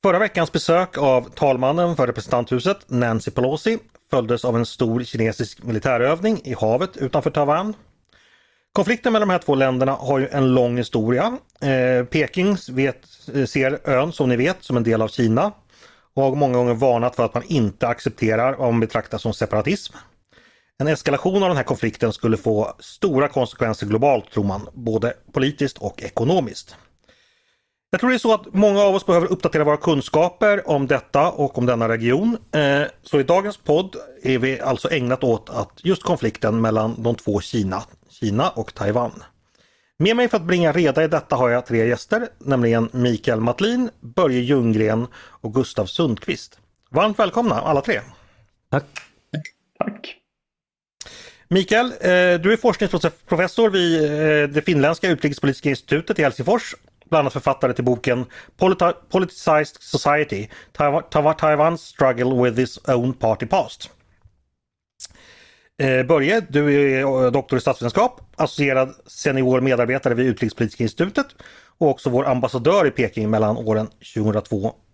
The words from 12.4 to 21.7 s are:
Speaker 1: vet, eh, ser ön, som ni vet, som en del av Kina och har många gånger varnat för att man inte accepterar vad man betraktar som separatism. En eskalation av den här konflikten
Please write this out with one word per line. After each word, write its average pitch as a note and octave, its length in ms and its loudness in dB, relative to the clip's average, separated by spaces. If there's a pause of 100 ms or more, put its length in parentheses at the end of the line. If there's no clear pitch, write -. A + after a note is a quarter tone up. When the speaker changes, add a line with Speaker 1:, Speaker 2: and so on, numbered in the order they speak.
Speaker 1:
vet, C3 360 -2 (280)
eh, C3+ 120 0
ser C#3 440 -2
ön, C#3+ 220 2
som C3+ 180 0
ni A#2+ 60 4
vet, D3 280 -2
som B2 140 -2
en A#2 60 0
del A2+ 180 2
av A2 60 0
Kina A#2 440 0 (640)
och C3+ 100 0
har C3+ 120 2
många C3+ 220 2
gånger B2 160 2
varnat A#2+ 420 2
för A#2 100 2
att - 80 -6
man A#2+ 140 -4
inte A#2+ 400 0
accepterar A#2 680 -2
vad B2+ 180 0
man A2+ 60 2
betraktar A2+ 380 -4
som A2 160 -4
separatism. A2 600 -4 (840)
En C#3 80 0
eskalation D#3+ 560 0
av F3+ 60 2
den D#3 80 0
här C3 60 -2
konflikten A2+ 500 -2